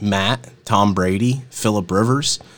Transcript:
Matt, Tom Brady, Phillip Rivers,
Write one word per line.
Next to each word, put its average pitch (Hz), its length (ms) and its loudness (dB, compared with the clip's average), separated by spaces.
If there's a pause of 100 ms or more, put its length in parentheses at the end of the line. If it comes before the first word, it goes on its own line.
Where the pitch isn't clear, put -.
Matt, 101 460 -2 (160)
Tom 101 280 4
Brady, 98 580 -2
Phillip 104 380 -2
Rivers, 113 520 0 (180)